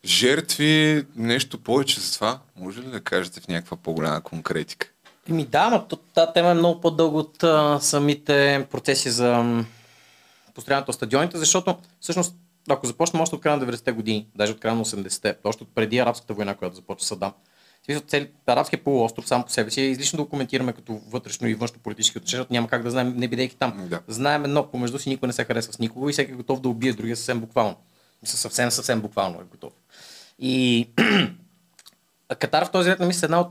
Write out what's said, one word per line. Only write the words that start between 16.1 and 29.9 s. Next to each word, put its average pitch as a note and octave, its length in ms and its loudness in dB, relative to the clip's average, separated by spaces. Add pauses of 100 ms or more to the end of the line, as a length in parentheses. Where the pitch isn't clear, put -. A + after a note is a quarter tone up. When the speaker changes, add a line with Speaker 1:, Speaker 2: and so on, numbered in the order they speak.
Speaker 2:
война, G2+ 200 -4
която F2+ 220 -8
започва - 300 -10
Садам, G2 260 -6 (500)
в - 20 -20
смисъл, D3 180 -4
цели-, C#3+ 280 -2 (160)
арабският C3 380 2
полуостров A#2+ 440 0
сам B2 140 2
по - 80 -10
себе A2 200 -2
си C3+ 100 -2
е C3+ 40 2
излишно C3+ 320 -2
да D3 60 -2
го C#3 60 -6
коментираме C3 440 -2
като A2 360 -10
вътрешно A#2+ 400 -6
и A2+ 60 0
външно A#2 240 -6
политически A2+ 400 -4
отношения, - 200 -6
защото B2+ 140 -6
няма A#2 160 0
как A#2+ 140 0
да A#2+ 80 -4
знаем, B2 260 0
не B2 120 -2
бидейки B2 280 -4
там. G2+ 340 -4
Speaker 1:
Да. E2+ 180 -4
Speaker 2:
Знаем C#3+ 360 0
едно, C#3+ 220 0
помежду B2 320 -4
си C3+ 100 -6
никой C3+ 180 -2
не A#2+ 60 -2
се A#2+ 120 -2
харесва A#2 280 -4
с - 60 -14
никого B2 300 -4
и C#3+ 40 -2
всеки C#3 200 -2
е - 20 -14
готов C3 260 -4
да C3 80 0
убие A#2+ 240 0
другия A2+ 240 -6
съвсем A#2+ 240 -4
буквално. A2 360 0 (480)
Със-, - 160 -4
съвсем, A#2+ 300 0
съвсем A#2 300 0
буквално G2 400 -4
е F#2 40 -18
готов. - 280 -20 (680)